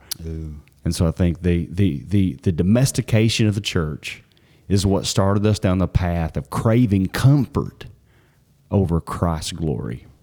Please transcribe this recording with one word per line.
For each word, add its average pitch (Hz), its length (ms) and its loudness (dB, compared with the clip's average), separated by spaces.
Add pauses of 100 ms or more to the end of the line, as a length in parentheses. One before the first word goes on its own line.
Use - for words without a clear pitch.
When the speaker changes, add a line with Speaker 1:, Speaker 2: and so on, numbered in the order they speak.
(260)
Speaker 1:
Ooh. 80 300 -10 (280)
Speaker 2:
And 85 80 0
so 85 140 0
I 80 60 2
think 85 300 0
the, 85 280 0
the, 90 380 0
the, 95 240 2 (100)
the 101 80 2
domestication 110 960 2
of 104 80 2
the 107 60 -2
church - 640 -6 (440)
is 92 160 2
what 98 220 0
started 101 400 2
us 107 140 2
down 92 180 0
the 87 80 2
path 85 500 -2
of - 140 -6
craving 113 560 2
comfort - 800 0 (840)
over 85 280 2
Christ's 82 520 -4
glory. 76 540 -6 (160)